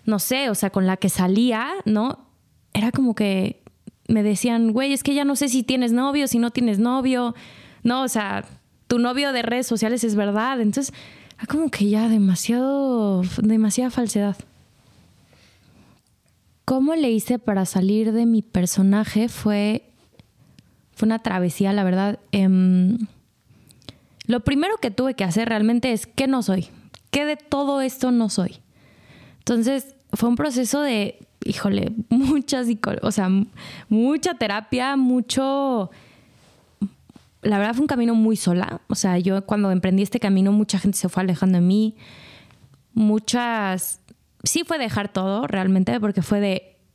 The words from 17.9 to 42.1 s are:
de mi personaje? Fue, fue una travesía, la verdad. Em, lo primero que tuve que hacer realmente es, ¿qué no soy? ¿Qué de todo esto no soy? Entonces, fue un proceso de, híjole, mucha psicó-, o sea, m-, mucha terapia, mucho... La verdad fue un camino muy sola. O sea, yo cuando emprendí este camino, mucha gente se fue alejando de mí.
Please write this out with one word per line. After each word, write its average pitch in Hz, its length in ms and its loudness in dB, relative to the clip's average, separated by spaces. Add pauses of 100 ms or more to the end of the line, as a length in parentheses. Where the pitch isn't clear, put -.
de 233 120 2
mi 226 160 4
personaje? 202 880 2
Fue, 208 540 -2 (1080)
fue - 140 -2
una 220 120 2
travesía, 190 560 -2
la 202 100 0
verdad. 190 340 0 (140)
Em, 185 640 4 (1300)
lo 240 140 2
primero 311 380 0
que 240 120 -4
tuve 254 240 -2
que 202 100 -4
hacer 214 240 0
realmente 226 440 2
es, 214 140 -4
¿qué - 200 -2
no 262 160 0
soy? 185 260 0 (420)
¿Qué 285 160 -2
de 302 100 -2
todo 277 460 -2
esto 254 280 -2
no 233 200 2
soy? - 300 -4 (800)
Entonces, 247 560 -2 (180)
fue 233 180 0
un 240 60 2
proceso 262 440 -2
de, 233 380 -2 (260)
híjole, 202 480 -2 (160)
mucha 262 560 0
psicó-, 214 380 -2
o - 80 0
sea, 196 160 0
m-, 196 200 2 (440)
mucha 262 440 0
terapia, 247 640 -4
mucho... 262 920 0 (1500)
La 208 160 0
verdad 214 160 -2
fue 254 80 0
un 302 40 0
camino 233 280 0
muy 220 220 4
sola. 180 520 -2
O - 60 -4
sea, 180 240 2
yo 190 260 0
cuando 208 260 0
emprendí 185 320 2
este 208 180 -2
camino, 196 320 2
mucha 208 260 2
gente 196 180 -2
se 175 140 -2
fue 185 120 -2
alejando 185 360 2
de 175 60 4
mí. 214 320 2 (960)